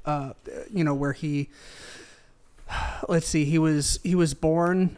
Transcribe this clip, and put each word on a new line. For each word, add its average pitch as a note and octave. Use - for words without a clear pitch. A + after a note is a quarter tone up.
Uh, C#3+
you F#3
know, D3
where C#3
he, C#3+
<sighs> -
let's E3
see, D#3
he D#3
was, D3+
he F3
was E3
born, E3+